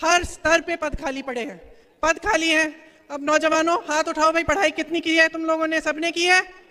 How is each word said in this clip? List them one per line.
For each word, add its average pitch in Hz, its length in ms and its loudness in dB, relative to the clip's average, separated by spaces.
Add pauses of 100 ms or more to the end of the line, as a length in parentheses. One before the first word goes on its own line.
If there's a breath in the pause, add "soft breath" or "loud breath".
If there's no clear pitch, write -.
हर 349 200 4
स्तर 330 360 0
पे 339 160 -4
पद 302 260 -6
खाली 269 200 -6
पड़े 254 180 -6
हैं, 190 180 -8 (440 soft breath)
पद 330 160 2
खाली 330 300 0
हैं। 311 440 -2 (180)
अब 285 200 -4
नौजवानों, 320 480 2
हाथ 311 260 -2
उठाओ 311 280 2
भाई, 330 120 0
पढ़ाई 320 260 2
कितनी 320 300 -4
की 320 160 0
है 320 120 6
तुम 320 160 -6
लोगों 320 220 0
ने? 320 140 -2
सबने 311 300 -4
की 339 140 -2
है? 370 240 2 (220)